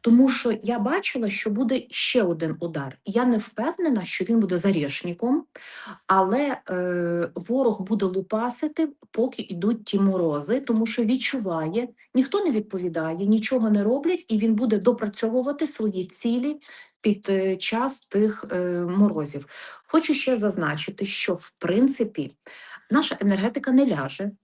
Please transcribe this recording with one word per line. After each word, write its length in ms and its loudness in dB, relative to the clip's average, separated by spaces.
Тому 280 8
що 240 0
я 160 -2
бачила, 500 0
що 200 -4
буде 400 0
ще 340 0
один 360 -2
удар. 460 -6
Я 200 0
не 120 4
впевнена, 680 -2
що 200 -4
він 140 2
буде 180 2
з 80 -2
орешником, 800 0
але, 500 2
е, 680 -2
ворог 460 0
буде 240 -2
лупасити, 840 -2
поки 300 -2
йдуть 440 -2
ті 140 -2
морози, 640 2
тому 240 0
що 180 -2
відчуває, 840 -2
ніхто 300 2
не 60 2
відповідає, 760 -2
нічого 440 2
не 140 4
роблять, 440 0
і 100 0
він 180 2
буде 220 2
допрацьовувати 880 0
свої 380 -4
цілі 540 -2
під, 280 0
е, 280 2
час 440 -2
тих, 500 0
е, 300 -2
морозів. 640 0
Хочу 260 2
ще 220 2
зазначити, 680 -2
що, 280 -2
в 160 -6
принципі, 840 0
наша 300 2
енергетика 500 0
не 160 6
ляже 440 -4